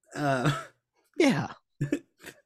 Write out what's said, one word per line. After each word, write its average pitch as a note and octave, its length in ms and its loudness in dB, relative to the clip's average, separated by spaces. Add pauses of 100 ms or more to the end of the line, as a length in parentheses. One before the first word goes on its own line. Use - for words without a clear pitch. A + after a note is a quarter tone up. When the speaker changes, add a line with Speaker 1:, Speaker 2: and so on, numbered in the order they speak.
(160)
Speaker 1:
Uh, C#3 360 0 (640)
Speaker 2:
Yeah. F#3 300 4 (320)
Speaker 1:
<laughs> C#3+ 80 -4 (580)